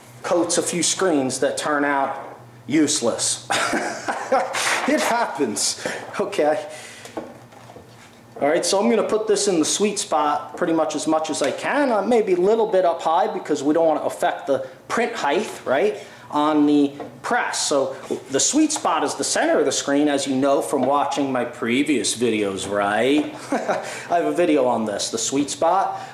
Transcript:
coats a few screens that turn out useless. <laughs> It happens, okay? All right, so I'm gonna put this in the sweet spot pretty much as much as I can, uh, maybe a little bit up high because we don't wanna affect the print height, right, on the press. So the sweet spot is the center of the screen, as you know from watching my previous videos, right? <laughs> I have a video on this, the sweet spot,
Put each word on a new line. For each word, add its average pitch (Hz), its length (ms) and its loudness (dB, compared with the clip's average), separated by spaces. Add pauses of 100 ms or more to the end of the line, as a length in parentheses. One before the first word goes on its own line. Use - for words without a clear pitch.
(220)
coats 170 360 0
a 160 40 2
few 170 220 -2
screens 139 560 0
that 131 180 0
turn 147 260 0
out 139 540 -2 (300)
useless. 139 840 0
<laughs> - 80 0 (1300)
It 294 120 2
happens, - 880 -2 (320)
okay? 151 480 0 (1700)
All 139 80 2
right, 160 160 2
so 202 160 2
I'm 226 80 2
gonna 220 180 2
put 214 220 -2
this 196 180 2
in 185 120 2
the 151 60 4
sweet - 340 0
spot 147 580 -2
pretty 170 160 0
much 156 240 0
as 143 100 -4
much 160 240 2
as 143 120 -2
I 131 80 2
can, 247 420 0
uh, 202 100 2
maybe 202 300 4
a 175 80 2
little 214 260 4
bit 185 180 4
up 170 180 2
high 160 300 2
because 139 300 -4
we 151 120 2
don't 165 120 4
wanna 147 140 2
affect - 460 -2
the 131 200 0 (220)
print 226 240 -2
height, 147 360 -2 (160)
right, 170 340 0 (340)
on 147 340 4
the 147 280 4 (260)
press. - 480 -2
So 135 260 0 (360)
the 135 100 0
sweet 302 320 2
spot 160 320 0
is 139 100 -2
the 143 80 -6
center 262 380 0
of 139 60 2
the 131 60 0
screen, 143 360 2
as 139 180 0
you 139 80 -2
know 139 280 2
from 135 200 0
watching 135 480 0
my 123 140 0
previous 120 720 0
videos, 104 520 0
right? 110 760 2
<laughs> - 80 -6 (580)
I 175 60 2
have 165 80 2
a 151 80 0
video 147 340 4
on 117 200 0
this, 101 240 -4
the 113 80 -4
sweet 139 320 -2
spot, - 500 0 (140)